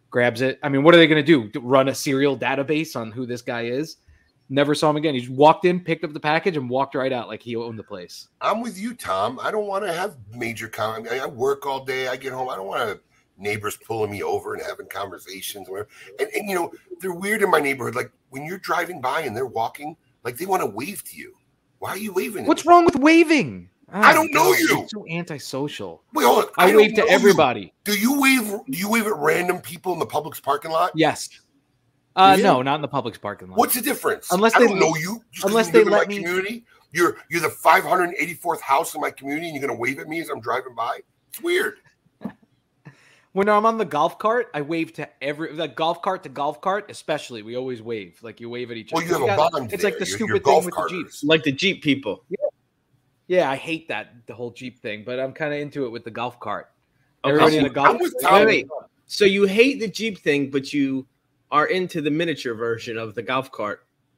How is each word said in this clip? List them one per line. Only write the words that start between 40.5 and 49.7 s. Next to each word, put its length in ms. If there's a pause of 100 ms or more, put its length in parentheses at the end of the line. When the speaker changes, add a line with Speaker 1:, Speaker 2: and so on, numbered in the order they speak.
Speaker 2:
by? 260 (300)
It's 120
weird. 360 (1500)
Speaker 1:
When 160
I'm 160
on 140
the 80
golf 320
cart, 340
I 80
wave 340
to 140 (140)
every, 340
the 100
golf 360
cart 220
to 40
golf 320
cart, 300
especially. 520
We 140
always 240
wave. 420
Like, 180
you 100
wave 200
at 60
each 160
Speaker 2:
Well, 100
Speaker 1:
other. 60
Speaker 2:
you 60
have 80
Speaker 1:
You 100
Speaker 2:
a 40
Speaker 1:
got, 160
Speaker 2:
bond 200